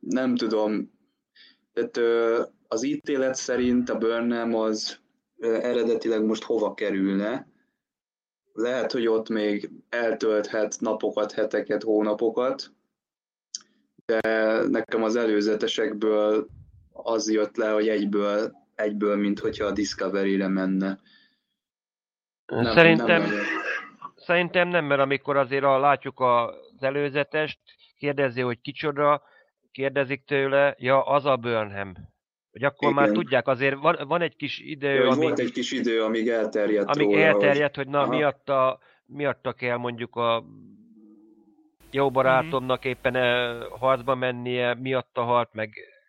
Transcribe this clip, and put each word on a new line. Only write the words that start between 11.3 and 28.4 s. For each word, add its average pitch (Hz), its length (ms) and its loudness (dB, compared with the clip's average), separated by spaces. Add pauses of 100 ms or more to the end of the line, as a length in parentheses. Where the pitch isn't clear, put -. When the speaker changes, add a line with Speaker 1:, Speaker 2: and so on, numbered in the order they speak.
Speaker 1:
heteket, 107 500 -2
hónapokat, 110 880 0 (1400)
de 113 140 2 (480)
nekem 113 340 -2
az 110 140 0
előzetesekből 107 1300 0 (460)
az 110 380 -4
jött 107 260 0
le, 110 140 0
hogy 110 180 0
egyből, 104 640 -2 (220)
egyből, 104 420 -2
mint 104 220 0
hogyha 107 280 -4
a 101 60 -2
Discovery-re 98 760 -2
menne. 95 500 -2 (1500)
Nem, 117 260 0
Speaker 2:
Szerintem 165 340 6
Speaker 1:
nem 165 160 4
nagyon. 151 160 -2 (800)
Speaker 2:
szerintem 175 520 0
nem, 175 160 0
mert 139 160 2
amikor 139 360 0
azért 135 280 0
a, 135 140 6
látjuk 135 420 0
az 120 600 0
előzetest, 143 760 -2 (400)
kérdezi, 139 420 -2